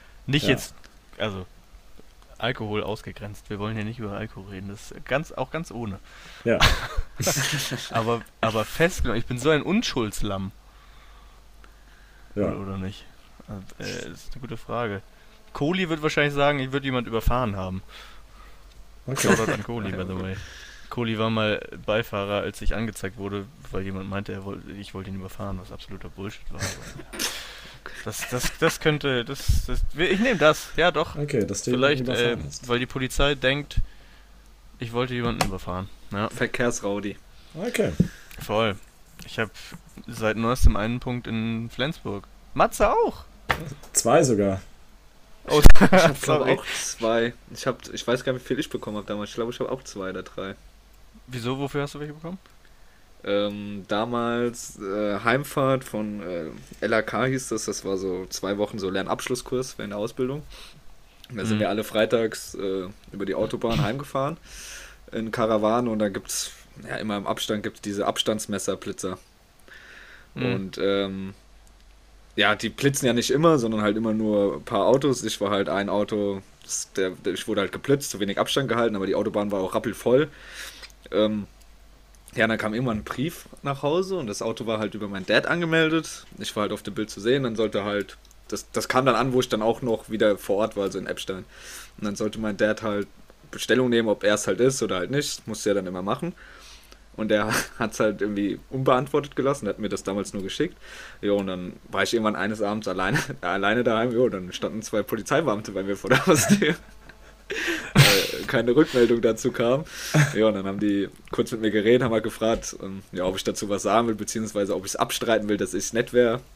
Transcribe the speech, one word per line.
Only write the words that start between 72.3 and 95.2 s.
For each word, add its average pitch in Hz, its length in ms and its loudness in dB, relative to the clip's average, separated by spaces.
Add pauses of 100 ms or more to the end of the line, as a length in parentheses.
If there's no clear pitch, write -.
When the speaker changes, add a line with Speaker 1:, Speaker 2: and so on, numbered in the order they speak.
Speaker 3:
ja, 104 200 6
die 110 140 -2
blitzen 135 360 0
ja 120 80 4
nicht 117 180 0
immer, 156 280 6
sondern 110 240 0
halt 104 120 2
immer 110 180 0
nur 104 420 2
ein 76 80 -10
paar 98 220 0
Autos. 135 380 4
Ich 107 160 -6
war 101 120 0
halt 98 180 0
ein 98 180 -2
Auto, 101 540 -2 (220)
das, - 300 -8
der, 95 180 0
der, 90 220 -4
ich - 140 -8
wurde 104 140 0
halt 92 100 -2
geblitzt, 139 400 -2
zu 101 80 -10
wenig 98 200 -2
Abstand 131 280 0
gehalten, 113 300 0
aber 95 80 -2
die 95 100 0
Autobahn 104 360 -2
war 98 100 -2
auch 92 140 -4
rappelvoll. 123 540 2 (800)
Ähm, 107 340 2 (920)
ja, 113 120 4
dann 113 100 0
kam 107 160 -4
irgendwann 117 260 -2
ein 104 40 -8
Brief - 420 -6 (160)
nach 139 220 -6
Hause 180 340 0
und 151 80 -6
das 104 160 -8
Auto 113 240 -6
war 110 140 -2
halt 107 160 -4
über 104 120 -8
meinen 98 200 -8
Dad 113 180 4
angemeldet. 160 800 0 (140)
Ich - 160 -10
war 107 80 0
halt 101 80 -2
auf 104 100 -6
dem - 140 -12
Bild 110 160 -4
zu 98 100 -14
sehen, 127 220 2
dann 113 120 -4
sollte 107 280 -2
halt, 101 340 -4 (300)
das, - 240 -8
das 113 160 -4
kam 131 180 2
dann 127 100 6
an, 127 180 0
wo 127 60 4
ich 123 100 0
dann 107 120 0
auch 113 220 0
noch 113 260 -2
wieder 107 300 2
vor - 180 -2
Ort 110 180 -2
war, 101 100 0
also 95 120 -4
in 95 80 -6
Eppstein. 92 400 -8 (540)
Und 107 60 -6
dann 101 100 -4
sollte 107 240 -6
mein 107 180 -4
Dad 107 240 0
halt 101 260 -4 (440)
Bestellung - 400 2
nehmen, 113 180 4
ob 101 140 0
er 101 100 4
es - 140 0
halt 95 120 0
ist 135 220 2
oder 98 140 -2
halt 90 160 -4
nicht. - 360 -4